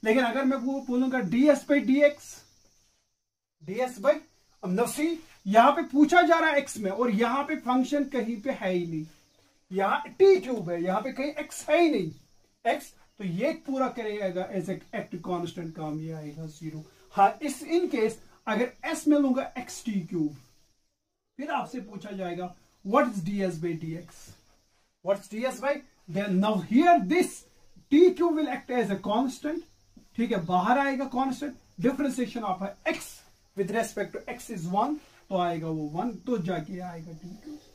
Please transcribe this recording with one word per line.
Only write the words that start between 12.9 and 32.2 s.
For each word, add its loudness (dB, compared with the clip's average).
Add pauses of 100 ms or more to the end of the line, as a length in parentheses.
तो -10
ये -2 (160)
पूरा -2 (100)
करेगा -4
as -4
a -6 (160)
act -8
constant -8
काम, -8
ये -10
आएगा -12
ज़ीरो। -12 (320)
हाँ, 4
इस, -6
in 0
case 0 (280)
अगर -2 (200)
एस -4
में 6
लूंगा 0
एक्स -12
टी -2 (100)
क्यूब, -2 (1040)
फिर -8
आपसे -6
पूछा -14
जाएगा -8 (340)
what 6
is -6
D -2
S -2
by -4
D -8
X? -20 (760)
What's -2
D -6
S -4
by? -2 (260)
Then -2
now 2
here 6
this 0 (480)
T 10
Q 2
will 0
act -8
as 0
a 0 (120)
constant, -2 (500)
ठीक -2
है, 0
बाहर 2
आएगा -2
constant, -4 (240)
differentiation -2